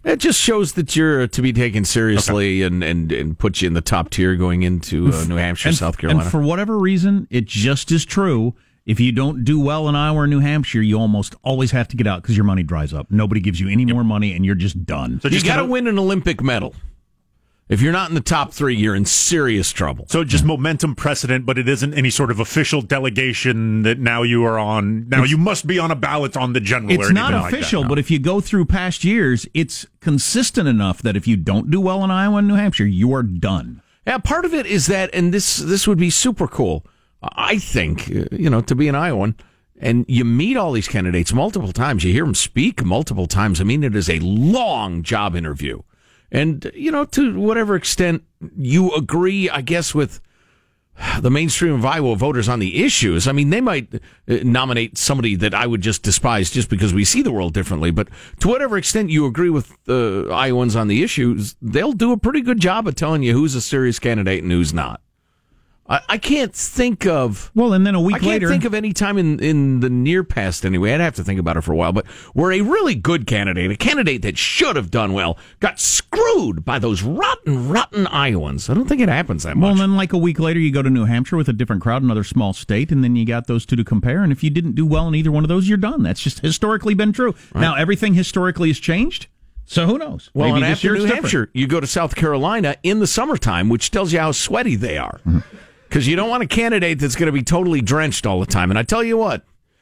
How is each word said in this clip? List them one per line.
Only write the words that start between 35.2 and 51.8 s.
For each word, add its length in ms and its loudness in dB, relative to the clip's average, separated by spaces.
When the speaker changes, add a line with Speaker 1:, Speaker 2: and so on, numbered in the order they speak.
Speaker 1:
this, 240 -2
this 280 -2
would 120 4
be 100 2
super 400 0
cool, 380 -2
I 360 -2
think, 520 -2
uh, 240 -4
you 140 0
know, 140 4
to 120 -2
be 140 2
an 60 0
Iowan, 400 -2
and 300 0
you 160 2
meet 320 2
all 160 0
these 160 -2
candidates 460 0
multiple 380 -2
times, 300 -2
you 120 2
hear 100 2
them 100 0
speak 480 -2
multiple 440 -2
times. 340 0
I 40 0
mean, 200 2
it 100 -2
is 140 -2
a 120 0
long 840 0
job 340 -2
interview. 440 -6
And, 440 -2
you 180 -4
know, 140 -2
to 340 0
whatever 340 0
extent 480 0
you 380 2
agree, 560 0
I 140 -6
guess, 320 -4
with 260 -2
the 100 2
mainstream 420 0
of 140 0